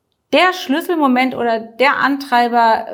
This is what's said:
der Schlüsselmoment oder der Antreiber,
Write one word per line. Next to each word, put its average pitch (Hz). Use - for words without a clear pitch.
der 349
Schlüsselmoment 269
oder 233
der 254
Antreiber, 240